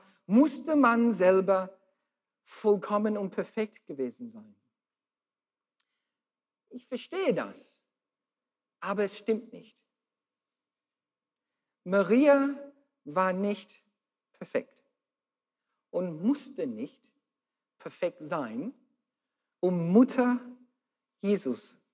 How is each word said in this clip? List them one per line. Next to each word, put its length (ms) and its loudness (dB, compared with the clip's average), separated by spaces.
musste 520 2
man 340 4
selber 640 2
vollkommen 760 0
und 140 -6
perfekt 540 -6
gewesen 440 -8
sein. 260 -20
Ich 180 -18
verstehe 460 -4
das, 500 -8
aber 240 -2
es 140 -4
stimmt 340 -4
nicht. 320 -20
Maria 720 4
war 300 0
nicht 500 -6
perfekt 500 -8
und 340 -6
musste 420 -2
nicht 460 -12
perfekt 420 -6
sein, 520 -6
um 320 0
Mutter 480 6
Jesus 580 -4